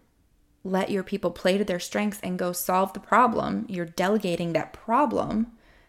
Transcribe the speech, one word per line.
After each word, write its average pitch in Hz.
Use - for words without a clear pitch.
let 190
your 190
people 185
play 185
to 208
their 180
strengths 208
and 180
go 180
solve 190
the 202
problem, 214
you're 175
delegating 175
that -
problem, 226